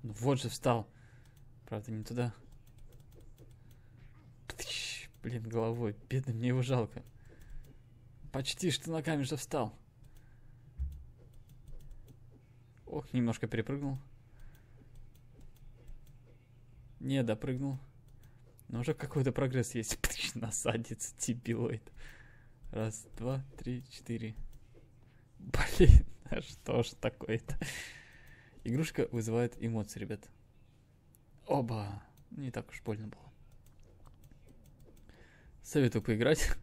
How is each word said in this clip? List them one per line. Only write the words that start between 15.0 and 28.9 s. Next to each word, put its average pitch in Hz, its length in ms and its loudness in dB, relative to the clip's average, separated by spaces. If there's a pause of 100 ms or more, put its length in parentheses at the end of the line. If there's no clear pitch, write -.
Не 135 240 2
допрыгнул. 131 560 0 (880)
Но 117 140 -4
уже 147 120 0
какой-то 135 380 0
прогресс 127 420 0
есть. 113 240 -2
<laughs> - 40 -4
Пш, - 340 -2
насадится, 113 840 -2
дебилоид. 117 680 -2 (880)
Раз, 110 360 -4 (100)
два, 131 240 -2 (160)
три, 123 320 -6
четыре. 113 460 -6 (1040)
Блин, - 680 12 (100)
<laughs> - 100 -20
а - 160 -2
что - 420 -2
ж - 60 -2 (100)
такое-то? - 580 -2 (1080)
Игрушка 131 460 0